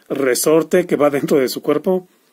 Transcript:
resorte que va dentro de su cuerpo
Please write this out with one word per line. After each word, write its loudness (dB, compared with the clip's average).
resorte 0
que -2
va 2
dentro 0
de 2
su -8
cuerpo -2